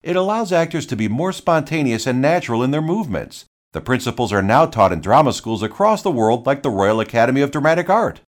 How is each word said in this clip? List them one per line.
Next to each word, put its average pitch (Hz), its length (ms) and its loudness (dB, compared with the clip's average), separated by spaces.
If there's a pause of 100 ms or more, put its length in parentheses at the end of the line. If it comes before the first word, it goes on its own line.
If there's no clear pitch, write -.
It 175 120 -4
allows 196 360 -2
actors 165 360 0
to 127 80 -4
be 107 120 -2
more 160 260 -2
spontaneous 147 720 -2
and 127 160 0
natural 139 400 0
in 127 80 0
their 147 120 -2
movements. 160 640 -6 (280)
The 80 80 -8
principles 123 500 -2
are 98 100 2
now 123 260 4
taught 98 260 2
in 80 80 -4
drama 120 320 4
schools 110 280 -6
across 202 400 0
the 196 80 -2
world, 117 360 0
like 139 180 -2
the 143 60 0
Royal 104 320 2
Academy 117 400 2
of 139 100 0
Dramatic 165 380 0
Art. 196 400 0